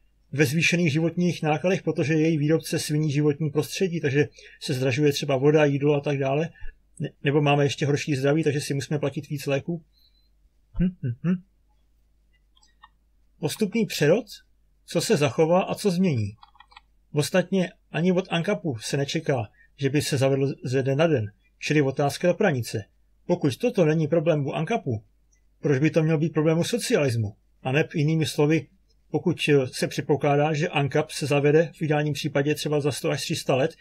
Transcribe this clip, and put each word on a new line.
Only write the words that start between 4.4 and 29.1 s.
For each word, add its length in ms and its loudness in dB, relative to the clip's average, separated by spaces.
se 140 -4
zdražuje 380 2
třeba 240 -2
voda, 280 6
jídlo 300 2
a 60 0
tak 180 -4
dále. 300 -2
Ne-, 100 -6
nebo 160 2
máme 240 4
ještě 220 -2
horší 300 -2
zdraví, 280 0
takže 160 0
si 140 -6
musíme 240 -4
platit 300 -6
víc 180 -8
léků. 380 -4
Hm, 220 0
hm, 280 -4
hm. 120 -2
Postupný 460 -2
přerod, 400 2
co 80 0
se 160 2
zachová 460 2
a 120 -4
co 160 -2
změní. 460 0
Ostatně 600 0
ani 220 0
od 180 0
ancapu 480 -4
se 180 -6
nečeká, 520 -2
že 140 -2
by 120 0
se 160 -2
zavedl 360 2
ze 180 -2
dne 140 0
na 100 4
den, 200 2
čili 240 2
otázka 460 -2
do 60 2
pranice. 500 -2
Pokud 300 0
toto 280 0
není 240 0
problém 380 2
u 60 -6
ancapu, 520 -4
proč 180 2
by 120 2
to 120 2
mělo 160 2
být 140 -2
problém 260 2
u 60 2
socialismu? 720 -2
A 100 -4
neb 220 0
jinými 320 0
slovy, 400 0